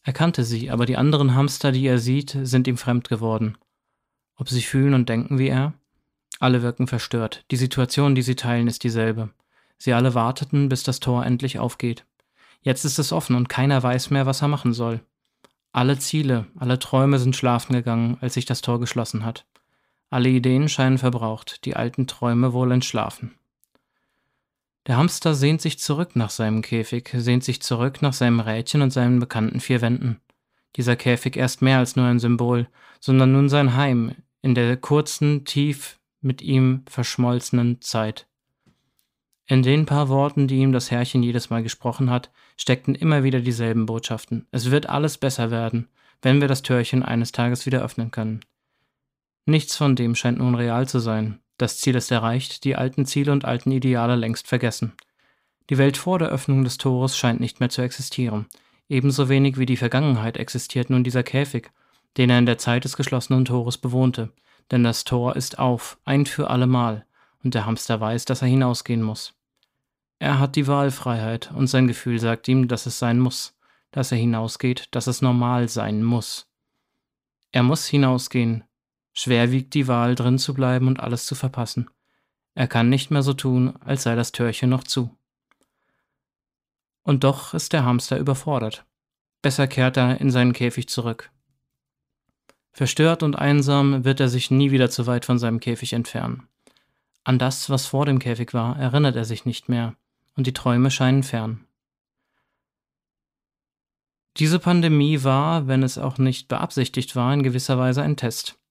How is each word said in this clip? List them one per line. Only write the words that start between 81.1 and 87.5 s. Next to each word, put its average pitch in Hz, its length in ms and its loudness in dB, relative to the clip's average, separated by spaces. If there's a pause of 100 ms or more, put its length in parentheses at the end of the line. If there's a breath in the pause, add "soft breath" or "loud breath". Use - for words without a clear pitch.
zu - 80 -8
verpassen. 123 560 -6 (640)
Er 127 140 0
kann 117 200 2
nicht 135 220 0
mehr 143 120 2
so 135 120 0
tun, 127 460 0
als 139 240 -4
sei 117 100 0
das 117 160 -2
Türchen 120 400 0
noch 131 140 0
zu. 123 340 -4 (1800)
Und 139 220 2
doch 139 280 -2